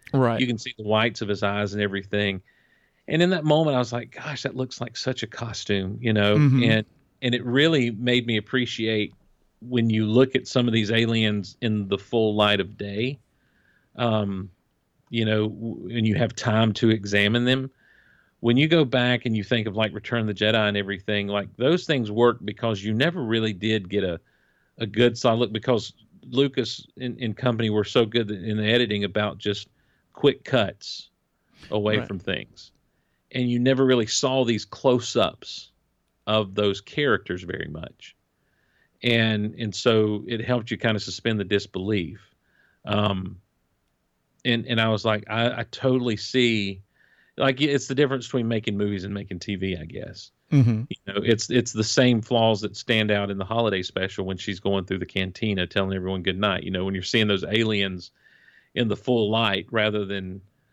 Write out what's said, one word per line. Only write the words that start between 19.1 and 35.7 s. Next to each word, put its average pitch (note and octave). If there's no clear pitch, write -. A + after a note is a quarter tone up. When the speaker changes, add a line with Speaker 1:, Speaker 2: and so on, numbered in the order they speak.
Speaker 2:
and A2+
you G2+
think A2+
of, F#2+
like, G#2+
Return A2+
of G#2+
the G#2
Jedi G#2+
and G#2
everything, G2+
like, G2+
those D#3
things A#2+
work A#2
because G#2
you G#2+
never D#3
really A2+
did G2+
get G2
a, F2
a A2+
good A#2+
solid A2+
look, A2+
because A2
Lucas C3
and, B2
and A2+
company A2+
were G#2
so A#2+
good A2
in G#2+
the G#2+
editing G#2+
about G2+
just -
quick -
cuts -
away G#2+
Speaker 1:
Right. A#2+
Speaker 2:
from F#2+
things. -
And B2+
you A#2+
never C3
really B2
saw C3
these A2+
close-ups -